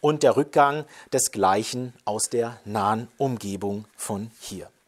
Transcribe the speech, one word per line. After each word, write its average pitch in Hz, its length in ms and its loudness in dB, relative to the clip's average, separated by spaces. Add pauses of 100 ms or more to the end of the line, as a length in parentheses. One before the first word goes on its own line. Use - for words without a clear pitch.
und 151 220 2
der 123 120 6
Rückgang 143 500 2 (280)
desgleichen 117 800 0 (100)
aus 107 280 -4
der 117 340 -2
nahen 107 440 0 (100)
Umgebung 101 680 -4 (100)
von 110 440 -8
hier. 87 320 -14 (160)